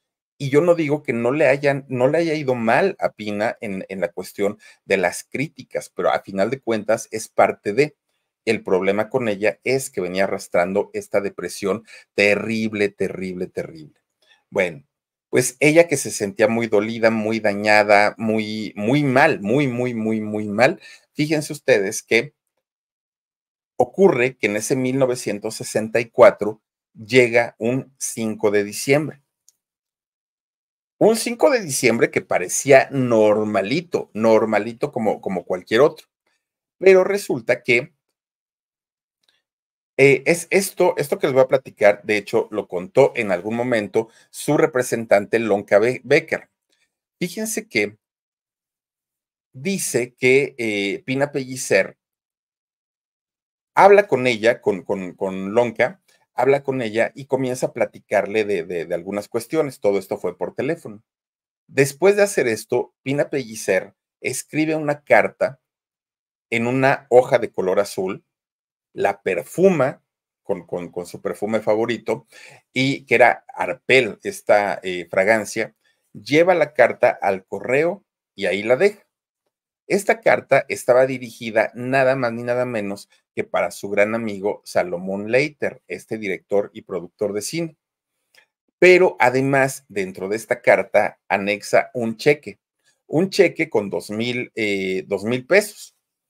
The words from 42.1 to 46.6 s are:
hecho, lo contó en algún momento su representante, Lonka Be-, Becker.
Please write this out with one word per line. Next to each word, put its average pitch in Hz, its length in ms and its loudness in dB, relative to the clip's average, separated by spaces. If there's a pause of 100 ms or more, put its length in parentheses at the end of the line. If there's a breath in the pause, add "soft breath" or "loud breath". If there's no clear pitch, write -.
hecho, 104 340 -2
lo 101 160 -6
contó 92 480 2
en 110 160 -4
algún 92 240 -4
momento 117 540 -2 (220 soft breath)
su - 260 -2
representante, 117 840 0
Lonka 104 400 2
Be-, 123 240 0
Becker. 143 480 -2 (720)